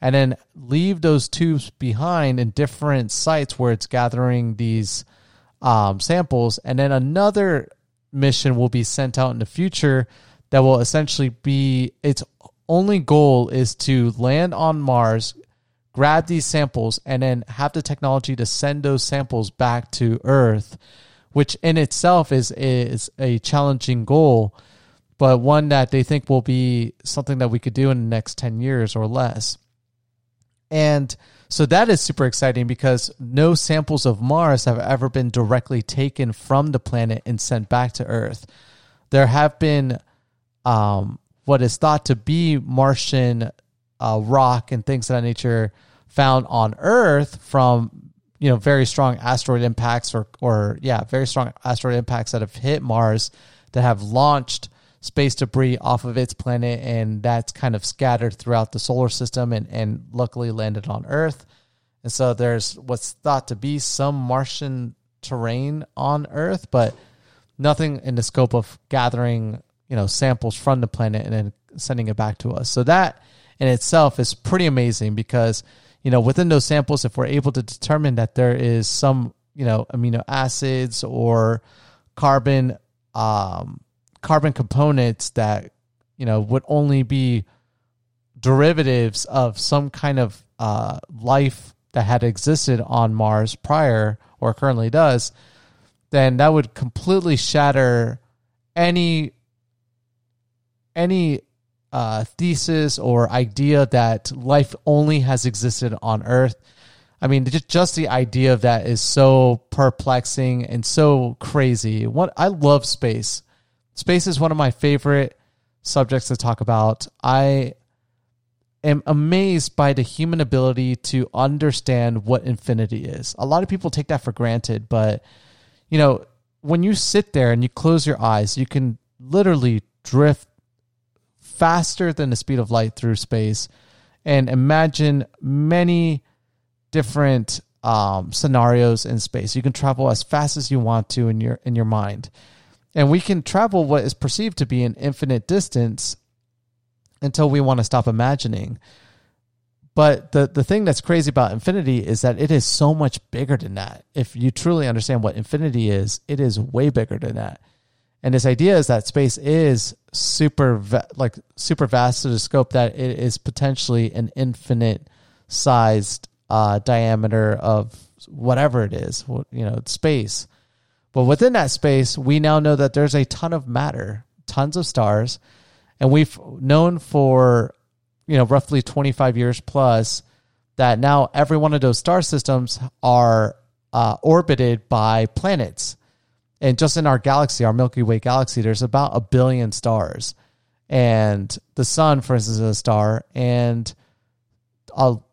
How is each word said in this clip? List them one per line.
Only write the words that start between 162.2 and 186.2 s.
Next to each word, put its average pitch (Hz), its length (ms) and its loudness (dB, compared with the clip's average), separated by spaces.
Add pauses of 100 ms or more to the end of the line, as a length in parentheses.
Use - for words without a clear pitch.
to 139 60 -4
the 117 100 0
scope - 360 0
that 120 200 0
it 127 240 -6
is 117 200 -2
potentially 123 760 -2
an 117 220 -4
infinite 117 720 -2 (400)
sized, 110 800 2 (200)
uh, 104 300 2
diameter 110 760 0
of 107 420 -2 (340)
whatever 123 560 0
it 101 80 -6
is, 85 300 -8
wh-, 127 280 -8
you 120 140 -6
know, 113 220 -6
space. 131 600 -4 (640)
But 127 120 2
within 151 280 4
that 165 180 2
space, 135 480 0
we 143 220 2
now 151 180 4
know 151 160 4
that 139 180 2
there's 143 220 2
a 139 100 2
ton - 280 -6
of 139 160 -6
matter, 120 560 -6 (220)
tons 143 300 -2
of 175 100 -2
stars, 110 520 0 (640)
and 131 100 4
we've 151 260 2 (240)
known 160 380 2
for, 127 760 2 (520)
you 156 100 0
know, 127 80 4
roughly 135 380 2
twenty-five 135 540 -2
years 120 240 -2
plus 120 640 0 (500)
that 120 240 2
now 139 340 2
every 147 240 2
one 151 160 2
of 147 80 0
those 123 180 2
star 180 220 0
systems 131 600 -2 (200)
are, 117 540 4 (380)
uh, 117 300 0
orbited 139 680 2
by 113 380 2
planets. 147 680 -4 (640)